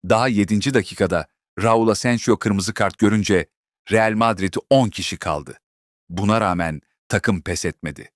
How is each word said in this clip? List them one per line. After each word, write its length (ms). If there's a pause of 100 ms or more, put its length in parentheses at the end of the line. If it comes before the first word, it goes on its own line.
Daha 180
yedinci 460
dakikada 540 (340)
Raul 260
Asensio 520
kırmızı 340
kart 240
görünce 520 (420)
Real 220
Madrid 400 (160)
on 200
kişi 280
kaldı. 420 (500)
Buna 320
rağmen 400 (260)
takım 340
pes 240
etmedi. 500